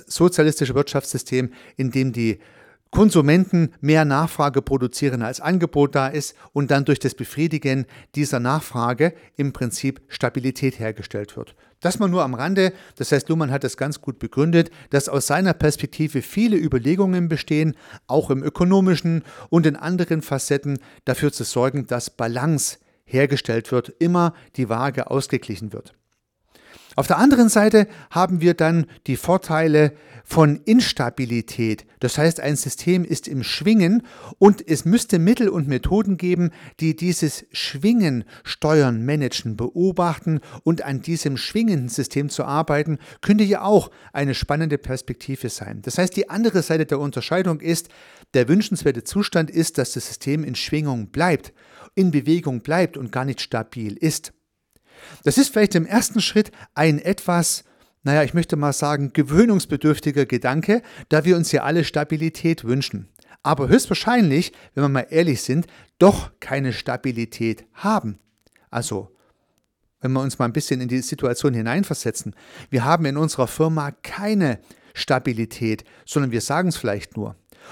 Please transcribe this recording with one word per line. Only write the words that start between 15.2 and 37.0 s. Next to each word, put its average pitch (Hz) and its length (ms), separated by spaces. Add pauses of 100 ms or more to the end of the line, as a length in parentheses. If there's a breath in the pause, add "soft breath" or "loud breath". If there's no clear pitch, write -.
seiner 170 260
Perspektive 151 680
viele 208 360
Überlegungen 165 680
bestehen, 156 480 (320 loud breath)
auch 143 240
im 135 100
ökonomischen 175 840 (260 loud breath)
und 165 160
in 147 100
anderen 170 460
Facetten 139 580 (260 loud breath)
dafür 135 260
zu - 120
sorgen, 131 440
dass 120 220
Balance 127 680 (260)
hergestellt 131 680
wird, 123 280
immer 170 340 (220 soft breath)
die 123 140
Waage 131 420
ausgeglichen 113 640
wird. - 200 (1040 loud breath)
Auf - 80
der 156 140
anderen 240 280
Seite 214 400 (220 loud breath)
haben 180 320
wir 170 140
dann 165 320 (180 loud breath)
die 127 120
Vorteile 156 760 (300 loud breath)
von 147 420
Instabilität. 120 1200 (140 soft breath)
Das - 180
heißt, 165 220
ein 147 160
System 175 500
ist - 220
im - 160
Schwingen 190 580 (380 loud breath)
und 202 280
es 156 160
müsste 180 360
Mittel 208 280
und 165 200
Methoden 185 500
geben, 175 320 (300 loud breath)
die 156 160
dieses 160 560